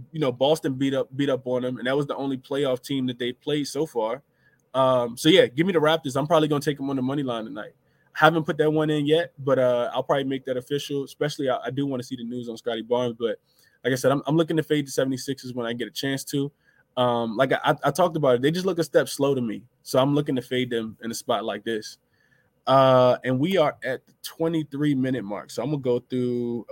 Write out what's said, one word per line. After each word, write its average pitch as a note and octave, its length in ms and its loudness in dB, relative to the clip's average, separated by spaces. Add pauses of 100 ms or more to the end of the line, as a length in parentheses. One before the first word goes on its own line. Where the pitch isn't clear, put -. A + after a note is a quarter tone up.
(100)
you D#3+ 100 -8
know, C3+ 120 0
Boston C#3+ 400 0
beat C3+ 220 -2
up, C3 220 -4
beat C#3 120 0
up B2 180 -2
on B2 140 -2
them, B2+ 160 -6
and A2+ 100 -10
that C3 80 0
was D3 120 0
the B2+ 100 -6
only C3+ 220 -4
playoff C3+ 440 -4
team C3+ 260 -4
that A#2+ 100 -8
they B2 140 -4
played D3 340 -4
so C#3+ 180 -4
far. A#2+ 380 -4 (500)
Um, B2+ 460 2
so, D#3 100 2
yeah, E3 180 8
give C3 200 -2
me F#3+ 80 0
the D#3+ 60 2
Raptors. D3+ 360 0
I'm E3 100 0
probably D#3 220 4
gonna D3 140 -2
take C#3 180 -2
'em C3+ 80 -4
on C#3 80 -2
the C3 60 -2
money C3+ 200 -2
line A#2 220 -4
tonight. G#2+ 280 -12 (420)
Haven't D#3+ 300 4
put E3 120 -2
that D3+ 140 2
one D#3 180 2
in D3+ 160 0
yet, D#3+ 340 0
but, C3+ 200 2
uh, B2 340 2
I'll C3 100 -2
probably C#3+ 220 0
make C3+ 220 -6
that C3 100 -4
official, C#3 480 -4
especially D3 460 -4
I, A#2+ 160 0
I B2 40 -6
do C#3 160 -4
wanna C3 160 -4
see C3 140 -10
the A#2+ 80 -12
news A#2+ 240 -8
on A2+ 80 -10
Scotty A2+ 240 -6
Barnes. A#2+ 380 0
But A2+ 200 -2 (460)
like B2 80 2
I C3 40 2
said, B2+ 160 4
I'm, C#3+ 140 0
I'm D3 120 2
looking E3 180 2
to D#3 60 4
fade D3+ 240 0
the C3+ 60 -14
seventy-sixers C3 600 -4
when A#2+ 140 -4
I A#2 80 -4
get A#2 140 -6
a - 20 -14
chance C#3 340 -6
to. C#3+ 260 -4 (460)
Um, A#2+ 400 0
like C3+ 160 4
I, B2+ 120 2
I, D3 200 4
I C#3+ 60 2
talked F3 260 2
about C3+ 200 4
it, A#2+ 60 -2
they C#3+ 80 4
just F3+ 140 -2
look F#3 140 0
a E3 60 0
step D3+ 260 2
slow C#3 240 0
to B2+ 80 -2
me. G#2 200 -6 (200)
So - 160 0
I'm C#3 160 4
looking D3 220 0
to B2 60 -2
fade B2 280 -4
them A2+ 320 -6
in A2+ 80 -8
a A#2 40 -8
spot A2 300 -2
like G#2+ 200 -6
this. A2+ 340 -6 (640)
Uh, B2+ 600 6
and B2+ 160 0
we F#3 160 0
are D3+ 260 2
at B2 240 -6
the - 60 -20 (100)
twenty-three D3+ 720 -2
minute C3 300 -2
mark. G2 260 -10
So A2+ 140 -6
I'm C#3+ 60 -4
gonna C#3+ 120 -4
go B2 160 2
through, A#2+ 720 -4